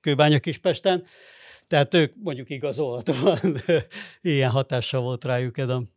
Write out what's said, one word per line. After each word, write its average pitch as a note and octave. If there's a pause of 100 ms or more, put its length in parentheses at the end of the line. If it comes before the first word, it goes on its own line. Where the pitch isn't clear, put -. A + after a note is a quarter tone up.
Kőbánya D3
Kispesten. F3+ (600)
Tehát C#3+
ők D#3+ (100)
mondjuk C3+
igazolhatóan C3+ (500)
<laughs> -
ilyen C#3
hatással C3
volt B2
rájuk B2
ez C3
a B2+ (140)